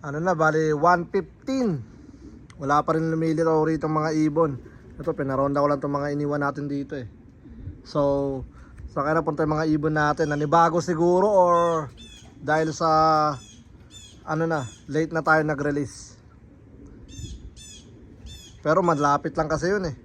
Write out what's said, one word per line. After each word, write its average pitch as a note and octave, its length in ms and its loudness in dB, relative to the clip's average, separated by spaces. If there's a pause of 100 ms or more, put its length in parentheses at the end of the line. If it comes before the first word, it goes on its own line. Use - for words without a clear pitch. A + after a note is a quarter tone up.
Ano C#3+ 160 -8
na, F3+ 160 0
bali D#3 400 2
one F3 320 4
fifteen. G3+ 720 -4 (800)
Wala C#3+ 220 0
pa D#3 140 0
rin D#3+ 160 -2
lumilitaw D#3+ 560 0
rito D#3+ 200 -2
ang D#3 120 0
mga D#3+ 120 -2 (140)
ibon. D#3 260 2 (440)
Ito, C3+ 160 -6
pinaronda C#3 480 -2
ko C#3+ 80 2
lang C#3+ 120 0
itong C#3+ 200 -4
mga D3 160 -4
iniwan D3 280 -2
natin C#3+ 280 -4
dito C#3+ 240 -8
eh. B2 120 -10 (760)
So, C#3 580 -2 (480)
saan C#3 160 -4
kaya D#3+ 140 2
napunta D#3 240 -2
yung D3+ 160 0
mga D#3+ 160 0
ibon D#3 200 0
natin? D3+ 360 0
Nanibago D#3+ 480 2
siguro F3 480 2
or E3+ 640 4 (480)
dahil D#3 320 0
sa, D#3+ 180 0 (1300)
ano D#3+ 240 -2
na, D#3 160 -2 (240)
late D#3 240 -2
na E3 100 -2
tayo D#3 220 4
nag-release. D3 720 -4 (2500)
Pero D#3+ 160 2
malapit D3 560 0
lang D#3+ 80 0
kasi D#3 240 -4
yun G3 160 -2
eh. C#3 200 -8